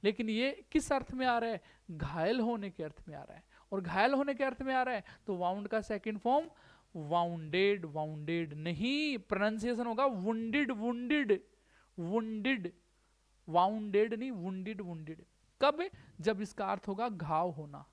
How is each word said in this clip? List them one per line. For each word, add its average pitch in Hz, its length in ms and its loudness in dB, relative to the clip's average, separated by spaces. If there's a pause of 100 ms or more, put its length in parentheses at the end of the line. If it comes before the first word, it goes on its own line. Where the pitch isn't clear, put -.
लेकिन 214 260 2
ये 233 220 2 (200)
किस - 220 2
अर्थ 262 200 0
में 254 120 -2
आ 240 120 4
रहा 233 120 0
है, 226 120 -4 (280)
घायल 165 500 0
होने 220 300 -2
के - 140 -10
अर्थ 151 240 -10
में 151 80 -14
आ 143 60 -10
रहा - 140 -14
है, 165 80 -20 (280)
और 196 100 -2
घायल 190 320 4
होने 277 200 2
के 262 100 -2
अर्थ 262 180 -2
में 262 120 -2
आ 262 100 4
रहा 254 120 0
है 196 80 -4 (240)
तो 202 100 -2
वाउंड 185 300 -2
का 220 140 0
सेकंड 214 380 -4
फॉर्म 277 280 2 (480)
वाउंडेड, 170 880 0
वाउंडेड 156 720 -4
नहीं, 233 640 0
प्रोनाउंसिएशन 220 680 0
होगा 233 180 2
वुंडेड, 226 680 2
वुंडेड, 240 680 2 (580)
वुंडेड, 214 760 0 (760)
वाउंडेड 208 680 2
नहीं, 240 180 -4
वुंडेड, 190 500 -6
वुंडेड। 160 420 -10 (380)
कब, 294 220 4 (380)
जब 202 200 0
इसका 208 240 -6
अर्थ 196 220 -2
होगा 208 220 -2
घाव 165 420 0
होना। 143 420 -12